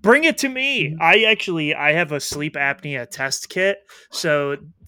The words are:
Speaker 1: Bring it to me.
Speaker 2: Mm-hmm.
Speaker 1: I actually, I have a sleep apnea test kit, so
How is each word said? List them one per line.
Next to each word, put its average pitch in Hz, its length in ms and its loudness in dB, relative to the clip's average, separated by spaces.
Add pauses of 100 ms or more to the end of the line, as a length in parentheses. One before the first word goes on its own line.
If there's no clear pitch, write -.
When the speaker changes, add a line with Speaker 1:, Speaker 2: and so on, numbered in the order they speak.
Speaker 1:
Bring 247 240 4
it 311 140 2
to 277 120 -2
me. 262 400 -2
Speaker 2:
Mm-hmm. 160 120 -4
Speaker 1:
I 190 220 6
actually, 165 500 0
I 147 180 2
have 160 200 0
a 147 80 -4
sleep 147 360 -6
apnea 139 540 -4
test - 380 -6
kit, 196 300 -2 (320)
so 143 460 -2 (320)